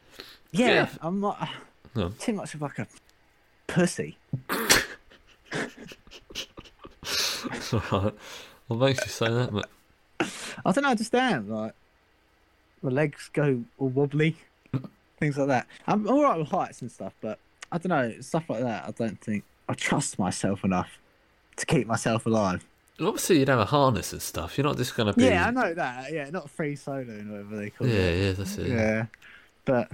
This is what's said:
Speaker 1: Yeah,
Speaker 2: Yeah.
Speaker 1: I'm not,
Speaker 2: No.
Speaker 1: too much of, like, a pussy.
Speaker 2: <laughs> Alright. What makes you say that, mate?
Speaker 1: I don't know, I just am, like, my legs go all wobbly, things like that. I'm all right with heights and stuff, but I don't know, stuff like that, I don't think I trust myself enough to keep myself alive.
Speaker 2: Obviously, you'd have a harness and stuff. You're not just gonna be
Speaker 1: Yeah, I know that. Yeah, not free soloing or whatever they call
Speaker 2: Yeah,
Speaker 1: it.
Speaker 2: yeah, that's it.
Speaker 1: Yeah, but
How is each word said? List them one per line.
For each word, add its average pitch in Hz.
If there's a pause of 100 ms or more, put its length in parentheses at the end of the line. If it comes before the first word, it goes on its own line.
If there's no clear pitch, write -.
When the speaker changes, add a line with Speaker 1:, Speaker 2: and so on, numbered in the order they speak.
(500)
Speaker 1:
Yeah, 240
Speaker 2:
Yeah. - (120)
Speaker 1:
I'm 185
not, 196 (460)
Speaker 2:
No. 95 (100)
Speaker 1:
too -
much 175
of, 147
like, 139
a 104 (840)
pussy. - (300)
Speaker 2:
<laughs> - (3250)
Alright. 104 (540)
What 117
makes 135
you -
say 113
that, 117
mate? 101 (1000)
Speaker 1:
I 185
don't 277
know, 277
I 247
just 220
am, 185
like, 110 (1080)
my 143
legs 143
go 139 (160)
all 135
wobbly, 143 (840)
things 147
like 139
that. 127 (200)
I'm 208
all 277
right 226
with 156
heights 156
and 120
stuff, 95
but 107 (320)
I 175
don't 185
know, 120
stuff 160
like 117
that, 113
I -
don't 113
think 104 (240)
I 131
trust -
myself 98
enough 92 (580)
to -
keep 127
myself 113
alive. 104 (360)
Speaker 2:
Obviously, 185
you'd 135
have 131
a 104
harness 131
and 82
stuff. -
You're 139
not 139
just 123
gonna 107
be 240
Speaker 1:
Yeah, 185
I -
know 233
that. 135
Yeah, 143
not 156
free 147
soloing 120
or 104
whatever 104
they 104
call -
Speaker 2:
Yeah, 117
Speaker 1:
it. 92
Speaker 2:
yeah, 95
that's 95
it. 92
Speaker 1:
Yeah, 110 (580)
but 123